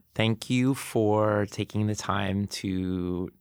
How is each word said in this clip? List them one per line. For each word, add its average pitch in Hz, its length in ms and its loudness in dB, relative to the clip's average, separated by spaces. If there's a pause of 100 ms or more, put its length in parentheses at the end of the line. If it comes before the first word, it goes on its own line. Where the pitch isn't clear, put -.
(160)
Thank 110 340 2
you 127 260 2
for 107 720 2
taking 107 380 -2
the 107 80 -2
time 98 520 -2
to 92 920 -4